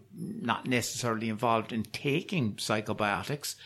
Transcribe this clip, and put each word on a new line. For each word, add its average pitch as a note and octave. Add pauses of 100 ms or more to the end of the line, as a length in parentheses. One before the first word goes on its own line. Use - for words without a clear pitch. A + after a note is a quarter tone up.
(140)
not -
necessarily A#2
involved A2+
in A2+
taking C#3
psychobiotics. G#2+ (100)